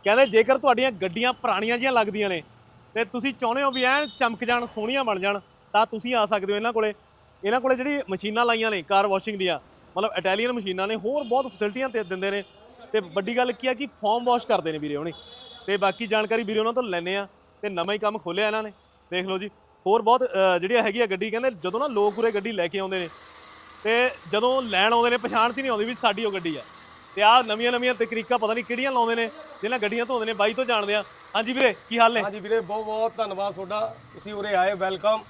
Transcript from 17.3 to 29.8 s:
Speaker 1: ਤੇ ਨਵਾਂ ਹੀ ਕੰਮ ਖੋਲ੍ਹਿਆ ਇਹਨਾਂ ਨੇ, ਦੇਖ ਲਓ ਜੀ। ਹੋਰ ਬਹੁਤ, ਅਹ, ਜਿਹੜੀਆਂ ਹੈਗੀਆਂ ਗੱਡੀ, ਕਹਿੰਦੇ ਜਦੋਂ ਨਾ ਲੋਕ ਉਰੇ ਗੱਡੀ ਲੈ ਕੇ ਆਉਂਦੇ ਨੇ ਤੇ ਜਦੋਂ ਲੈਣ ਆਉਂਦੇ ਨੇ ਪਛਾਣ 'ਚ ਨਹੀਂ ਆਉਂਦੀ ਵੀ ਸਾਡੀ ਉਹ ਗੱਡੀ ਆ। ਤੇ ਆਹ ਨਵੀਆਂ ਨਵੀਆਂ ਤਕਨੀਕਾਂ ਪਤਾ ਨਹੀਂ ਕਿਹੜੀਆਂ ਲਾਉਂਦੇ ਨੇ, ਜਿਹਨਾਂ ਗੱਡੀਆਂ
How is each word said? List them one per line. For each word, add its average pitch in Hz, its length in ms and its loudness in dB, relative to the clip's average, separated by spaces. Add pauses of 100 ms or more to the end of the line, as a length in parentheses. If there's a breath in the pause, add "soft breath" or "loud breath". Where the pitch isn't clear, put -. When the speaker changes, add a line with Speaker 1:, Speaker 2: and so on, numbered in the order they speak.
Speaker 1:
ਤੇ 208 80 -4
ਨਵਾਂ 185 240 -2
ਹੀ 208 60 -2
ਕੰਮ 214 180 0
ਖੋਲ੍ਹਿਆ 190 300 0
ਇਹਨਾਂ 220 160 0
ਨੇ, 214 80 -10 (400)
ਦੇਖ 180 140 -2
ਲਓ 190 120 -2
ਜੀ। 202 100 -6 (400)
ਹੋਰ 220 140 4
ਬਹੁਤ, 247 220 4
ਅਹ, 185 360 4
ਜਿਹੜੀਆਂ 214 240 2
ਹੈਗੀਆਂ 220 240 0
ਗੱਡੀ, 190 220 -2
ਕਹਿੰਦੇ 240 220 0
ਜਦੋਂ 180 280 -4
ਨਾ 294 80 0
ਲੋਕ 208 320 2
ਉਰੇ 226 120 2
ਗੱਡੀ 202 200 -4
ਲੈ 175 160 -2
ਕੇ 190 120 -4
ਆਉਂਦੇ 190 200 -4
ਨੇ 170 100 -6 (760)
ਤੇ 240 260 4 (220)
ਜਦੋਂ 247 300 2
ਲੈਣ 208 320 2
ਆਉਂਦੇ 240 160 4
ਨੇ 240 80 2
ਪਛਾਣ 233 360 0
'ਚ 240 60 -6
ਨਹੀਂ 269 100 -4
ਆਉਂਦੀ 214 160 -2
ਵੀ 247 80 -6
ਸਾਡੀ 226 320 0
ਉਹ 208 60 0
ਗੱਡੀ 170 260 -4
ਆ। 120 40 -10 (540)
ਤੇ 196 60 0
ਆਹ 233 220 8
ਨਵੀਆਂ 226 280 -2
ਨਵੀਆਂ 247 220 0
ਤਕਨੀਕਾਂ 226 460 -2
ਪਤਾ 220 140 0
ਨਹੀਂ 233 100 -4
ਕਿਹੜੀਆਂ 254 280 -4
ਲਾਉਂਦੇ 233 240 2
ਨੇ, 226 120 -2 (340)
ਜਿਹਨਾਂ 240 180 -2
ਗੱਡੀਆਂ 220 260 -2